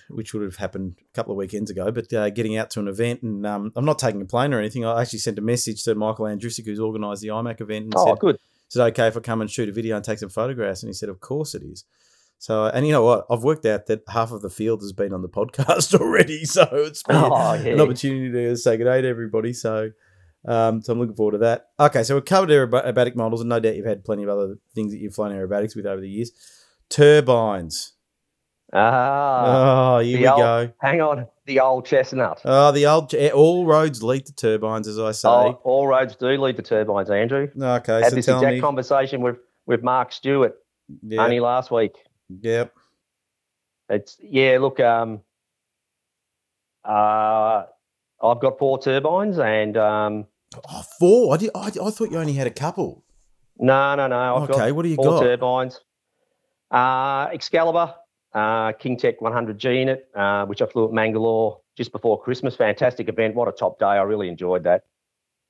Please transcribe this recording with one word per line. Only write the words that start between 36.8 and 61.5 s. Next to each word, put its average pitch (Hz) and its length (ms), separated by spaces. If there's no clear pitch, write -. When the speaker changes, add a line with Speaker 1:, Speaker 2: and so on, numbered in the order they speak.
Speaker 2:
Andrew. 120 460
Speaker 1:
Okay, 120 460
Speaker 2:
Had 117 80
Speaker 1:
so 127 60
Speaker 2:
this 123 100
Speaker 1:
tell 127 120
Speaker 2:
exact 127 160
Speaker 1:
me. 127 60
Speaker 2:
conversation 135 600
with, 123 160
with 120 180
Mark 127 260
Stewart 135 460
Speaker 1:
Yeah. 110 160
Speaker 2:
only 120 160
last 123 320
week. 113 220
Speaker 1:
Yep. 117 320
Speaker 2:
It's, - 320
yeah, 131 360
look, 135 220
um, 117 400
uh, 107 840
I've 117 180
got 135 180
four 135 220
turbines 165 580
and, 107 380
um, 107 500
Speaker 1:
Oh, - 120
four? 180 360
I - 20
did, 208 180
I, 190 120
I 208 240
thought 220 200
you 160 80
only 156 160
had 135 120
a 117 40
couple. 147 540
Speaker 2:
No, 135 380
no, 139 100
no. 123 300
I've 139 140
Speaker 1:
Okay, 131 200
Speaker 2:
got 143 60
Speaker 1:
what 165 60
do 170 60
you 156 80
Speaker 2:
four 135 160
Speaker 1:
got? 165 80
Speaker 2:
turbines. 127 600
Uh, 131 640
Excalibur, 165 600
uh, 110 380
King 127 240
Tech 120 240
one 113 120
hundred 113 260
G 127 240
in 131 60
it, - 260
uh, 101 320
which 101 160
I 110 40
flew 113 200
at 110 60
Mangalore 110 680